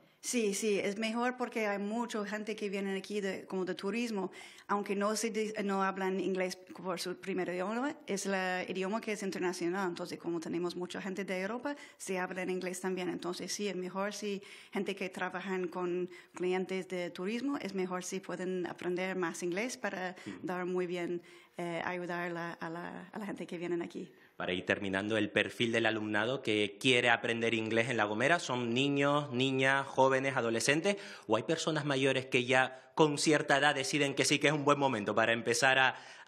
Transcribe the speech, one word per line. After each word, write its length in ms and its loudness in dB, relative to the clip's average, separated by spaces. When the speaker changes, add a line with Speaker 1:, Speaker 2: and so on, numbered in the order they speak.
Speaker 1:
Sí, 320 0
sí, 240 2
es 200 -2
mejor 380 -2
porque 300 -2
hay 120 0
mucha 460 -4
gente 320 -6
que 140 -4
viene 260 -2
aquí 240 -4
de, 240 -2
como 220 -4
de 80 -2
turismo, 560 -2
aunque 280 4
no 200 2
se 140 2
di-, 220 0
no 180 4
hablan 380 2
inglés 360 2
por 440 -4
su 200 -4
primer 300 -2
idioma, 440 -2
es 180 -2
la 420 0
idioma 360 -2
que 100 -4
es 100 -6
internacional. 640 0
Entonces, 300 -6
como 220 -4
tenemos 360 -2
mucha 260 -6
gente 220 -4
de 180 -4
Europa, 320 -4
se 200 -4
habla 240 -2
en 80 -2
inglés 300 -4
también. 300 -2
Entonces, 420 -6
sí, 160 -2
es 80 -4
mejor 380 -4
si 260 -4
gente 220 -2
que 160 -4
trabajan 580 -4
con 400 -2
clientes 540 -2
de 220 -4
turismo, 480 -4
es 160 -6
mejor 300 -2
si 160 -6
pueden 460 -4
aprender 500 -2
más 260 -4
inglés 340 -2
para 380 -4
Speaker 2:
Ujú. 220 -8
Speaker 1:
dar 180 -2
muy 220 0
bien, 340 -4
eh, 260 -4
ayudar 460 -4
la, 220 -6
a 180 -8
la, 420 -10
a 60 -10
la 80 -8
gente 200 -6
que 120 -8
vienen 240 -2
aquí. 280 -10
Speaker 2:
Para 180 -2
ir 120 -2
terminando, 520 2
el 120 0
perfil 400 0
del 160 2
alumnado 560 0
que 380 2
quiere 300 6
aprender 440 2
inglés 360 2
en 80 0
La 80 4
Gomera, 340 2
¿son 340 -2
niños, 560 2
niñas, 560 2
jóvenes, 500 4
adolescentes? 600 2
¿O 80 4
hay 80 2
personas 400 0
mayores 420 2
que 200 2
ya 500 2
con 220 6
cierta 400 4
edad 160 6
deciden 400 0
que 100 2
sí 160 4
que 80 6
es 60 6
un 100 0
buen 160 6
momento 340 2
para 180 4
empezar 460 4
a, 160 4